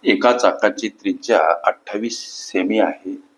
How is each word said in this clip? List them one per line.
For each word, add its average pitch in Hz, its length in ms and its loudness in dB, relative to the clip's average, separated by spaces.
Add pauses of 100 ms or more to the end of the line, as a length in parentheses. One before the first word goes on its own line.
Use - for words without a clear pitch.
एका 120 300 4
चाकाची 104 580 0
त्रिज्या 98 480 0 (240)
अठ्ठावीस 107 560 -4 (240)
सेमी 95 360 -2
आहे. 92 360 -2 (220)